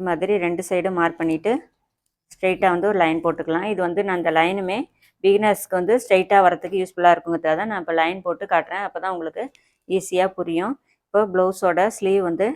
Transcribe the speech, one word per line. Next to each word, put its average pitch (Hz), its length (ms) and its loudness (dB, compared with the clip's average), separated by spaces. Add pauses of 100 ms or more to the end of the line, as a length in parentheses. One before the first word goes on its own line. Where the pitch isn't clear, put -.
மாதிரி 175 240 -2 (120)
ரெண்டு 175 240 -2
சைடும் 185 320 -2
மார்க் 165 200 0
பண்ணிட்டு 165 320 -2 (840)
ஸ்ட்ரெயிட்டா 185 400 0
வந்து 180 160 0
ஒரு 202 120 0
லைன் 165 220 2
போட்டுக்கலாம். 165 460 -2
இது 185 160 -4
வந்து 175 220 -2
நான் 180 140 -2
இந்த 165 160 0
லைனுமே 185 380 0 (480)
பிகினர்ஸ்க்கு 202 540 2
வந்து 185 240 2
ஸ்ட்ரெயிட்டா 190 440 4
வரதுக்கு 175 360 0
யூஸ்ஃபுல்லா 175 320 4
இருக்குங்கிறதுக்காக 165 460 0
தான் 220 120 -4
நான் 190 120 -6
இப்போ 165 160 -2
லைன் 175 260 -2
போட்டு 175 260 -4
காட்டுறேன். 175 340 -2
அப்பதான் 180 300 -6
உங்களுக்கு 165 260 -8 (460)
ஈஸியா 185 480 0
புரியும். 175 400 -4 (320)
இப்போ 208 140 2 (100)
பிளவுஸோட 185 480 0 (180)
ஸ்லீவ் 196 300 2
வந்து 170 280 0